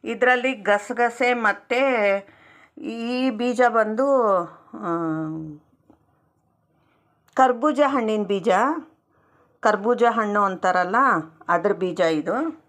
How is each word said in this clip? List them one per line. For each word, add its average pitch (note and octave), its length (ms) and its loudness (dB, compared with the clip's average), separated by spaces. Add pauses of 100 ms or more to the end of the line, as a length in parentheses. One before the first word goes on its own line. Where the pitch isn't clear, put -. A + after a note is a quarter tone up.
(120)
ಇದರಲ್ಲಿ B3 400 2 (160)
ಗಸಗಸೆ A#3 600 0 (160)
ಮತ್ತು G#3 340 -2 (1400)
ಈ - 0 - (240)
ಬೀಜ B3 200 -2 (160)
ಬಂದು, A3 300 0 (840)
ಆ, - 20 -4 (2500)
ಕರ್ಬೂಜ C4 400 2 (140)
ಹಣ್ಣಿನ G#3+ 380 -2
ಬೀಜ, G3 180 0 (1160)
ಕರ್ಬೂಜ G#3+ 360 2 (160)
ಹಣ್ಣು G#3 300 0
ಅಂತಾರಲ್ಲ, F#3 480 0 (580)
ಅದ್ರ F#3 180 0 (120)
ಬೀಜ F3+ 160 -6 (200)
ಇದು. E3+ 160 -4 (320)